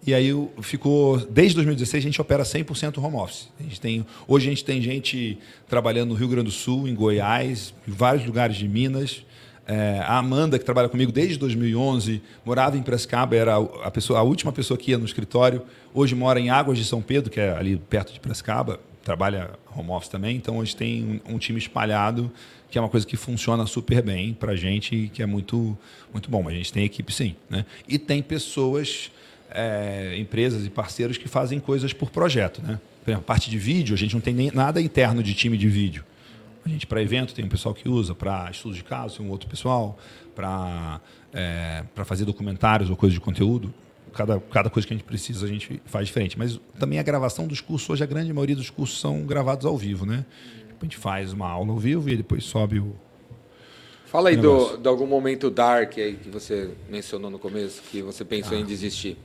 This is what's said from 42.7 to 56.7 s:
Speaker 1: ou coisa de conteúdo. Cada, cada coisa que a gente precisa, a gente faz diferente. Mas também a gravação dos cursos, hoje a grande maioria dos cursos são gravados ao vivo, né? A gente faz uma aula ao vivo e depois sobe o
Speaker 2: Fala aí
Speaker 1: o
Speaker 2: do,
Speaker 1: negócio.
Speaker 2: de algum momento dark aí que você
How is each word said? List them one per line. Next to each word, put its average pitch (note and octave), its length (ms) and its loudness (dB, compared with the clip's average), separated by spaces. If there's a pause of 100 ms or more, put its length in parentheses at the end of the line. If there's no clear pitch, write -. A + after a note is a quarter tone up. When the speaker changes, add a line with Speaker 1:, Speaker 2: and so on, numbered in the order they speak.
Speaker 1:
ou F2+ 80 0
coisa F#2+ 160 6
de E2+ 80 0
conteúdo. G#2 520 0 (420)
Cada, G#2 260 0
cada G#2 300 0
coisa G#2+ 180 0
que A2+ 60 -4
a - 20 -6
gente G#2 100 -8
precisa, G#2 380 -8
a G#2 40 -4
gente G#2 360 -8
faz G#2 220 -4
diferente. G2 320 -2
Mas A#2 200 -4 (200)
também C#3+ 200 0
a D3+ 40 -2
gravação C#3+ 440 -2
dos D3 140 -6
cursos, - 300 -6
hoje D3 120 0
a D3 40 -2
grande D#3 260 -4
maioria C#3+ 240 0
dos B2+ 140 -8
cursos - 300 -6
são D3 260 -2
gravados C#3 400 0
ao D3+ 100 0
vivo, G2+ 300 -4
né? A#2+ 180 -2 (560)
A - 40 -12
gente D#3 120 -8
faz F#2+ 360 -4
uma G2 160 -4
aula F#2 240 -2
ao A2+ 60 -2
vivo C#3+ 300 0
e C3 80 2
depois A2+ 280 -2
sobe G#2+ 340 0
o G2+ 160 -4 (1120)
Speaker 2:
Fala F3 220 4
aí E3 80 8
Speaker 1:
o A#2 40 4
Speaker 2:
do, D3 120 10
Speaker 1:
negócio. B2+ 260 4
Speaker 2:
de A#2+ 100 0
algum B2+ 180 2
momento C3+ 440 2
dark A#2+ 480 2
aí G#2 160 -2
que G2 140 -16
você G2 420 -6 (180)